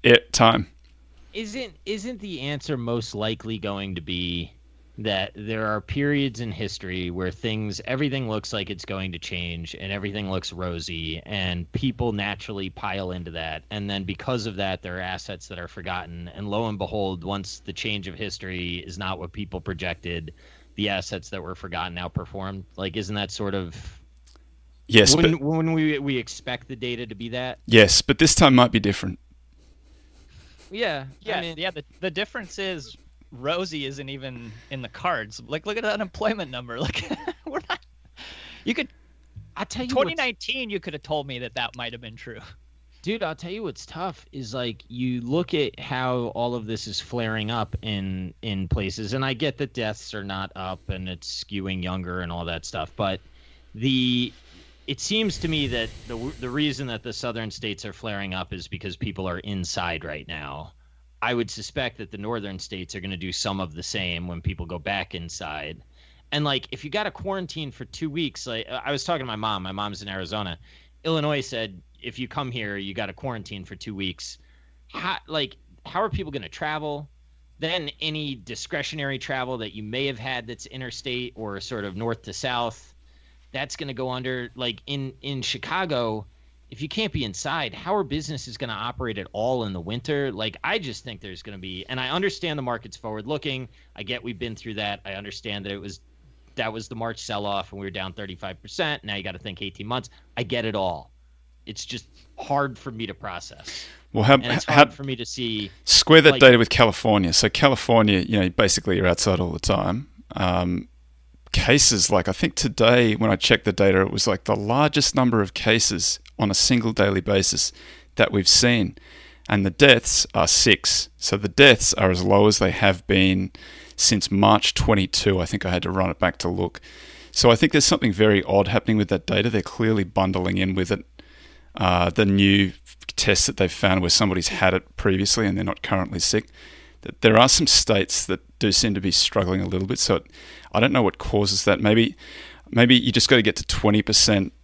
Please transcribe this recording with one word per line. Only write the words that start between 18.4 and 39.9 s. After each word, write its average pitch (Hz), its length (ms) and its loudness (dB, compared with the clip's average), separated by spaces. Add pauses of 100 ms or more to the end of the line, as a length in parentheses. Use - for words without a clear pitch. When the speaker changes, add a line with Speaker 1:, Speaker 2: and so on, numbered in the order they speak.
Speaker 2:
is 87 200 -12
not 95 220 -6
what 87 120 -12
people 92 300 -10
projected, 85 720 -8 (400)
the 101 160 -2
assets 95 400 -6
that 95 140 -10
were 87 100 -10
forgotten 87 460 -8
outperformed. 95 640 -8 (120)
Like, 92 220 -6
isn't 101 160 -6
that 101 160 -4
sort 101 240 -6
of 90 220 -6 (1120)
Speaker 1:
Yes, 110 280 8
Speaker 2:
wouldn't, 160 240 4
Speaker 1:
but 135 60 -6
Speaker 2:
wouldn't 160 300 0
we, 151 240 2
we 139 180 -2
expect - 520 -8
the 131 60 -10
data 120 300 -6
to 110 80 -12
be 113 160 -10
that? 123 380 -8
Speaker 1:
Yes, 107 340 8
but - 160 2
this 156 160 6
time 143 220 8
might 123 160 8
be 117 80 4
different. 98 400 -2 (1500)
Speaker 2:
Yeah, 180 340 -4 (160)
Speaker 3:
Yeah, 208 160 -4
Speaker 2:
I 165 40 -4
mean 165 160 -8
Speaker 3:
yeah. 180 140 -4
The, 151 120 -12 (160)
the 185 120 -4
difference 202 460 -8
is 175 400 -8 (340)
rosy 156 540 -4
isn't 135 220 -10
even 127 440 -12 (180)
in 135 120 -8
the 117 80 -10
cards. 120 560 -6
Like, 147 200 -8
look 208 120 -6
at 233 60 -6
the 214 80 -2
unemployment 208 600 -4
number. 123 280 -10
<laughs> - 20 -4
Like, - 360 -6 (280)
we're - 140 -8 (100)
not. 359 100 -6 (840)
You 233 100 -4
could. 277 160 -4 (640)
Speaker 2:
I 190 100 -8
tell 254 200 -8
you 254 100 -4